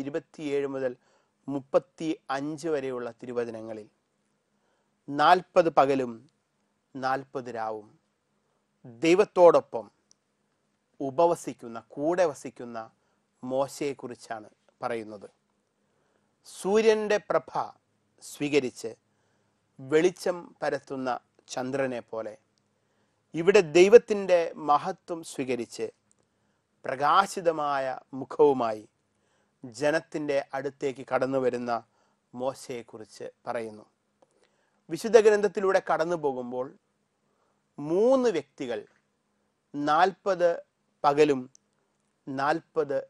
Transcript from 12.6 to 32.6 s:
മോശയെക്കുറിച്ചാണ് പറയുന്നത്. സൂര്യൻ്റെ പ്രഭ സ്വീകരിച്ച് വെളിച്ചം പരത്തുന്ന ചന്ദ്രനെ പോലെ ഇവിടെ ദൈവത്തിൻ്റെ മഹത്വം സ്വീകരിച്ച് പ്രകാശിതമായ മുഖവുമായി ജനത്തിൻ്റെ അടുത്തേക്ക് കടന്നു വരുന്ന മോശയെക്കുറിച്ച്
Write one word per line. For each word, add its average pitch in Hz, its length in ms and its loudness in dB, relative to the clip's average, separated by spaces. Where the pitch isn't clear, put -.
മോശയെക്കുറിച്ചാണ് 127 1040 -8
പറയുന്നത്. 107 440 -8
സൂര്യൻ്റെ 214 680 2
പ്രഭ 165 240 -2
സ്വീകരിച്ച് 135 680 -4
വെളിച്ചം 165 580 0
പരത്തുന്ന 135 480 -6
ചന്ദ്രനെ 131 480 -4
പോലെ 110 240 -10
ഇവിടെ 185 280 6
ദൈവത്തിൻ്റെ 196 600 8
മഹത്വം 165 520 -2
സ്വീകരിച്ച് 120 560 -6
പ്രകാശിതമായ 147 1120 0
മുഖവുമായി 127 640 2
ജനത്തിൻ്റെ 147 580 -2
അടുത്തേക്ക് 135 520 -8
കടന്നു 131 360 0
വരുന്ന 120 260 -4
മോശയെക്കുറിച്ച് 120 920 -12